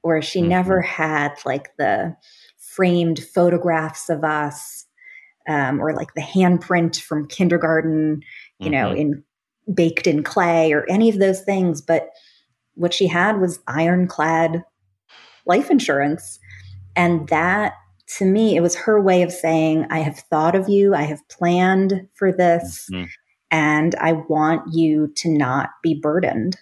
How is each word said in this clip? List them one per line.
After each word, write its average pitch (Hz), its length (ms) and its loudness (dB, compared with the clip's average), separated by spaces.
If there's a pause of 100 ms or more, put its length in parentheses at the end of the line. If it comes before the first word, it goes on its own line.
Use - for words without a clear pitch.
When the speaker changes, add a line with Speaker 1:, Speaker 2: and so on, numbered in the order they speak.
Speaker 1:
or 160 200 0
she 185 180 -4
Speaker 2:
Mm-hmm. 170 80 2
Speaker 1:
never 185 320 2
had, 151 540 -2 (100)
like, 135 320 -8
the 143 400 -2 (420)
framed 175 600 0 (160)
photographs 170 720 0
of 156 160 -2
us, 151 640 -6 (640)
um, 139 320 -2
or, 156 140 -2
like, - 200 -8
the 151 80 -6
handprint 175 760 0
from 151 280 -6
kindergarten, 160 920 0 (360)
you 120 120 -6
know, 135 200 0
Speaker 2:
Mm-hmm. - 60 -2
Speaker 1:
in, 143 280 -2 (500)
baked 170 320 0
in 151 160 2
clay 165 500 2
or 147 160 0
any 220 220 4
of 202 80 -2
those 190 240 2
things. 185 400 -2
But - 260 0 (680)
what 170 200 -2
she 196 120 2
had 185 340 0
was 175 180 -2 (100)
ironclad 165 920 0 (840)
life 214 260 0
insurance. 151 680 0 (580)
And 170 320 0
that, 180 460 0 (420)
to 196 80 -2
me, 202 320 4
it 170 40 2
was 170 140 0
her 214 240 2
way 185 220 4
of 175 100 0
saying, 160 600 0
"I 160 80 -2
have 147 200 -4
thought 165 360 0
of 190 160 0
you. 202 240 4
I 147 80 0
have 151 260 -4
planned 185 840 0
for 190 180 0
this. 170 580 0
Speaker 2:
Mm-hmm. 90 140 -8 (460)
Speaker 1:
And 156 460 2
I 165 160 0
want 156 600 -2
you 156 440 0
to - 120 -4
not 139 400 0 (140)
be 165 180 0
burdened." 151 600 -2